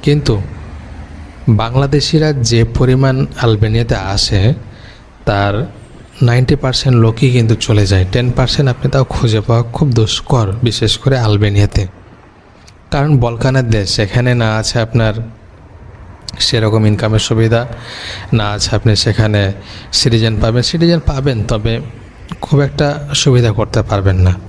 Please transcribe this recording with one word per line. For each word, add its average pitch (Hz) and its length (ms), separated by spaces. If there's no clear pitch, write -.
কিন্তু 135 380
বাংলাদেশিরা 139 840
যে 117 300
পরিমাণ 131 640
আলবেনিয়াতে 113 540
আসে, 98 580
তার 101 420
নাইনটি 123 340
পার্সেন্ট 131 420
লোকই 113 340
কিন্তু 113 240
চলে 104 300
যায়। 92 260
টেন 123 200
পার্সেন্ট 131 380
আপনি 135 220
তাও 135 120
খুঁজে 113 380
পাওয়া 113 220
খুব 131 280
দুষ্কর, 110 640
বিশেষ 110 340
করে 135 220
আলবেনিয়াতে। 104 680
কারণ 147 260
বলকানের 120 520
দেশ, 107 300
এখানে 120 360
না 110 200
আছে 110 240
আপনার 113 340
সেরকম 110 460
ইনকামের 107 340
সুবিধা, 113 460
না 107 160
আছে 104 260
আপনি 107 200
সেখানে 104 560
সিটিজেন 113 500
পাবেন। 117 200
সিটিজেন 170 440
পাবেন, 135 380
তবে 113 360
খুব - 180
একটা 143 540
সুবিধা 123 380
করতে 104 300
পারবেন 98 340
না। 92 200